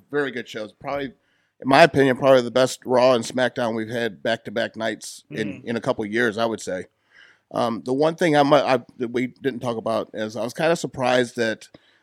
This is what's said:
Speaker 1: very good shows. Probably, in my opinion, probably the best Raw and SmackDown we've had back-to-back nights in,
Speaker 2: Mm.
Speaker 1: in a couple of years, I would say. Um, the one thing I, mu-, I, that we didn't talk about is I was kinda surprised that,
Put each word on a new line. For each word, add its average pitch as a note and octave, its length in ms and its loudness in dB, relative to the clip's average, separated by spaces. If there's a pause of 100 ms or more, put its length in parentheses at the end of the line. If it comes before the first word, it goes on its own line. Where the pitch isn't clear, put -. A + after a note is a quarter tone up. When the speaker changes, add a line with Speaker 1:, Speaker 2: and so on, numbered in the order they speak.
(100)
Speaker 1:
very C#3+ 200 -2
good A2+ 180 -10
shows. G#2+ 240 -12
Probably, C#3 340 -8 (540)
in - 80 -6
my D3 140 8
opinion, C3+ 340 4
probably C3+ 240 6
the A#2+ 100 -4
best B2+ 360 0
Raw B2+ 260 4
and A#2 120 0
SmackDown A#2+ 520 -2
we've A2 140 -6
had A#2 320 -6
back-to-back A2+ 520 -4
nights A2 560 -8
in, G#2+ 300 -8
Speaker 2:
Mm. - 40 -20
Speaker 1:
in A#2 120 -4
a A2+ 60 -4
couple B2 200 -2
of G#2 80 -6
years, A2+ 280 0
I A#2 80 0
would A2 160 -4
say. F#2 240 -8 (680)
Um, A#2 320 -2
the B2+ 80 -4
one D#3 240 0
thing E3 200 2
I, D3 60 6
mu-, C#3+ 140 4
I, B2 240 2 (180)
that A#2+ 140 -6
we B2+ 160 -2
didn't C3 320 -6
talk B2 160 -4
about A2 380 -4
is G#2+ 220 -8
I A2 60 -6
was A#2+ 120 -6
kinda E3 220 0
surprised B2+ 600 -2
that, A2+ 320 -4 (340)